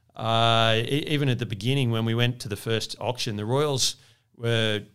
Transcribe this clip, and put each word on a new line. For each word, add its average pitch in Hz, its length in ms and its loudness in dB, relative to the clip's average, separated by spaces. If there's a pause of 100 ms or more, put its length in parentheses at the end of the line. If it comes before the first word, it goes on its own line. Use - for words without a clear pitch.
(160)
Uh, 113 640 4
e-, 120 300 -2
even 143 200 0
at 120 120 0
the 123 60 -4
beginning 117 460 0
when 113 140 0
we 113 100 0
went 120 240 2
to - 80 -10
the 101 80 -4
first 110 460 -4
auction, 117 340 -4
the 104 100 -6
Royals 135 520 0 (400)
were, 113 460 0 (120)